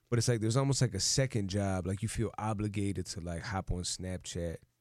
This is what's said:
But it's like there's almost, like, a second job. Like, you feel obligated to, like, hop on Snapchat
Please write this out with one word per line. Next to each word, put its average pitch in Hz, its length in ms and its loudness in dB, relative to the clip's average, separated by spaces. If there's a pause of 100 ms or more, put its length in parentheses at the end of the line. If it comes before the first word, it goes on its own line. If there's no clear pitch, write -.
But 120 100 4
it's 117 100 2
like 120 100 2
there's 110 160 2
almost, 135 260 4
like, 113 120 4
a 98 80 -2
second 120 480 2
job. 95 360 0
Like, 92 160 0
you 110 60 -2
feel 107 300 0
obligated 101 720 0
to, - 120 -8
like, 85 240 -4
hop 95 300 -2
on 90 100 -2
Snapchat 87 720 -4 (260)